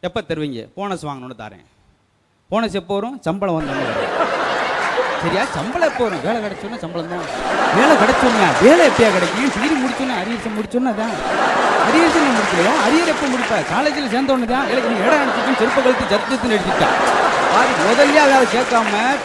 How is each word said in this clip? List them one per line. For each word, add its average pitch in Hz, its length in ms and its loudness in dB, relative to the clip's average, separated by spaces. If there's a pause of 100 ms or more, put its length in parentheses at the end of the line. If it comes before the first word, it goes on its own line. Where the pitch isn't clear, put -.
"எப்ப - 220 -6
தருவீங்க?" 151 320 -6 (140)
"போனஸ் 185 340 -8
வாங்கணும்னு 127 340 -14
தரேன்." 98 220 -18 (840)
"போனஸ் 202 320 -2
எப்போ 180 160 -6
வரும்?" 240 200 -6 (100)
"சம்பளம் 185 300 -2
வந்தோடனே 135 320 -4
வரும்." 117 240 -4 (1080)
"சரியா, 175 220 0 (140)
சம்பளம் 277 340 -2
எப்போ - 120 -2
வரும்?" 180 240 -4
"வேலை 233 160 -2
கிடைச்சோன்னே 208 400 -10
சம்பளம் 170 300 -8
தான்." 170 120 -8 (540)
"வேலை 294 220 6
கிடைச்சோன்னா?" 226 460 4 (180)
"வேலை 330 240 8
எப்பயா 220 260 4
கிடைக்கும்?" 185 400 0
"டிகிரி 285 280 0
முடிச்சோன்னே, 254 380 -4
அரியர்ஸை 220 360 -6
முடிச்சோன்னே 240 440 -2
தான்." 226 120 -4 (760)
"அரியர்ஸ் 320 360 4
நீ 285 140 2
முடிக்கலையா?" 185 360 0 (120)
"அரியர் 320 280 2
எப்போ 285 200 -2
முடிப்ப?" 233 280 -2 (120)
"காலேஜில் 277 360 -2
சேர்ந்த 262 240 0
உடனே 240 220 -2
தான்." 269 140 -2
"இல்லை, 247 200 0
நீ 233 60 0 (100)
இடம் 294 160 2
அடிச்சுட்டு 254 400 -2
செருப்பை 262 220 2
கழட்டி 254 280 2
ஜத்து 214 200 -2
ஜத்துன்னு 226 260 0
அடிச்சுட்டா." - 320 0 (640)
பாரு, 254 180 2 (160)
முதல்லயே 285 380 4
அதை 269 200 6 (120)
கேட்காம 226 360 0 (320)